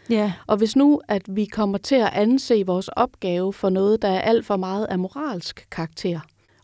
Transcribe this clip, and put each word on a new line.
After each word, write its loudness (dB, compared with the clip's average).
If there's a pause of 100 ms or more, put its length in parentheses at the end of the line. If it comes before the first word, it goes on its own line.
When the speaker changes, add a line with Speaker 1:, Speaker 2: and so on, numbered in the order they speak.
Speaker 1:
Ja. 0 (140)
Speaker 2:
Og 2
hvis 0
nu, 4
at -2 (140)
vi 0
kommer -2
til 0
at 4
anse 2
vores -2
opgave -2
for -2
noget, 2
der 0
er 0
alt 0
for -2
meget -4
af -4
moralsk -8
karakter -6 (440)